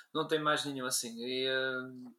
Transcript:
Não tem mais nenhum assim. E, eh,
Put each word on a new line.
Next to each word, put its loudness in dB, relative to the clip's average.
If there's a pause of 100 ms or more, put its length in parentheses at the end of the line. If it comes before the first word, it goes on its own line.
(120)
Não 0
tem 4
mais 4
nenhum -2
assim. -2
E, -2
eh, -2